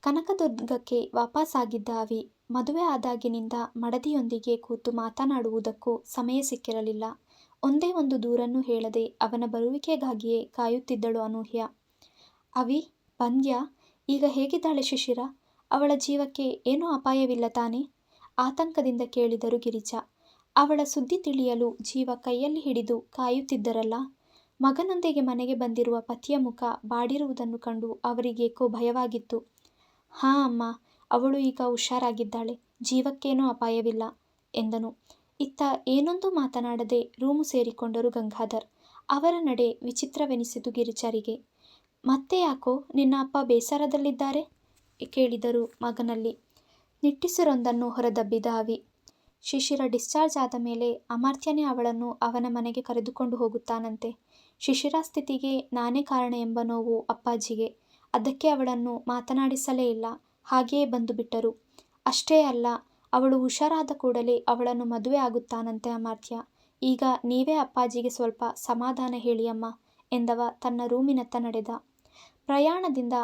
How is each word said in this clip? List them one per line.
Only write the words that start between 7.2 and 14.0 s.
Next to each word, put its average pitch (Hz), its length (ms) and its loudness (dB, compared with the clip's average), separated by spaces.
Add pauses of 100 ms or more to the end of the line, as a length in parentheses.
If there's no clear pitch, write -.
ಒಂದೇ 302 280 4
ಒಂದು 269 320 2
ದೂರನ್ನೂ 240 380 2
ಹೇಳದೆ 226 440 0
ಅವನ 226 400 -2
ಬರುವಿಕೆಗಾಗಿಯೇ 233 960 -2
ಕಾಯುತ್ತಿದ್ದಳು 233 800 -2
ಅನೂಹ್ಯ. 220 460 -4 (880)
"ಅವಿ, 254 360 0 (280)
ಬಂದ್ಯಾ? 262 580 2 (320)